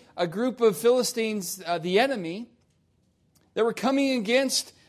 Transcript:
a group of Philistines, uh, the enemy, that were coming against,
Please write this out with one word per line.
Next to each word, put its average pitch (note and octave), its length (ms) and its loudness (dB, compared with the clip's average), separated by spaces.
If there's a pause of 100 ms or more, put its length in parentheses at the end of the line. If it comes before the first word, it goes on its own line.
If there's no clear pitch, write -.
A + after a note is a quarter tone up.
(160)
a F3+ 120 -2
group A3+ 340 -2
of A3 160 4
Philistines, A3 880 0
uh, E3+ 140 -2
the F3+ 200 2
enemy, A3+ 480 -2 (1080)
that G#3 100 2
were A#3 80 0
coming C4+ 380 0
against, B3 600 0 (180)